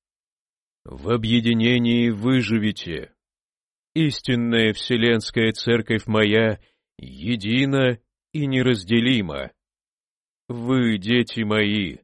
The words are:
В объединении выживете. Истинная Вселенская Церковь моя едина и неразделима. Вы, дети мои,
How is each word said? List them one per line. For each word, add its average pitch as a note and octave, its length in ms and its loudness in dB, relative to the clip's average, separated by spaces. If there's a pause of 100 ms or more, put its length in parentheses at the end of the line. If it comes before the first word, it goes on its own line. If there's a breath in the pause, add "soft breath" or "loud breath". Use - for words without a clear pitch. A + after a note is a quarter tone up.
(840)
В C2+ 260 -10
объединении A#2 1000 2
выживете. G#2+ 1000 -2 (800)
Истинная A#2+ 800 2
Вселенская A2+ 800 0
Церковь A2+ 560 -2
моя G#2+ 540 2 (380)
едина A#2 1000 -2 (340)
и D3+ 140 -4
неразделима. A#2 1040 0 (1000)
Вы, A#2+ 500 0
дети A#2 440 -2
мои, G#2 600 0